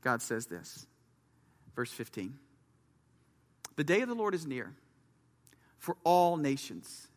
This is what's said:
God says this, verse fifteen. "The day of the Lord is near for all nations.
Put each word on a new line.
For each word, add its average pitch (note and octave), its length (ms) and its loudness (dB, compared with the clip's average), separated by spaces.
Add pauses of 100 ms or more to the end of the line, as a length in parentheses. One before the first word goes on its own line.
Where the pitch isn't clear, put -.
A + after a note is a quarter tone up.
God A#2+ 180 2
says A#2 240 -2
this, - 400 -12 (880)
verse A#2+ 160 -2
fifteen. A2 460 -8 (1400)
"The D3+ 100 0
day F3+ 160 6
of B3 80 -2
the A#3+ 60 -2
Lord G#3 200 0
is D#3+ 100 -4
near B2+ 280 -6 (1040)
for - 260 -4
all F3 320 6
nations. - 800 -4